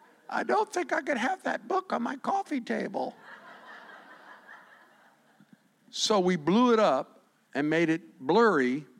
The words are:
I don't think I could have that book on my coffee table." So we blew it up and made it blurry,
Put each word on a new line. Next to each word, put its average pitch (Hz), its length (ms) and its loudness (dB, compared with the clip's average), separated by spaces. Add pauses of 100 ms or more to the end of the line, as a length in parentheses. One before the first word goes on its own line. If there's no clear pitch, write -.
(300)
I - 140 -4
don't 403 280 -2
think 359 200 -4
I 320 100 -2
could 269 160 -4
have 370 240 -4
that - 260 -6
book 381 240 -4
on 240 100 -4
my 277 140 -6
coffee - 440 -4
table." 220 540 -6 (2750)
So - 300 0
we 185 160 2
blew 208 360 4
it 220 60 4
up 156 440 2 (320)
and 139 140 0
made 160 220 2
it - 280 -4
blurry, 151 680 2 (140)